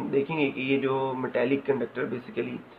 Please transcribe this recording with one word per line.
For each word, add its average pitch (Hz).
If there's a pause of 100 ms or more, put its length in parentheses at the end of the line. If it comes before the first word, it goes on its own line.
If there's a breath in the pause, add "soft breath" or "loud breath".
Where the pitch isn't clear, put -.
(100)
देखेंगे 143
कि 131
ये 135
जो 135
metallic 127
conductor, 123
basically 120 (220 loud breath)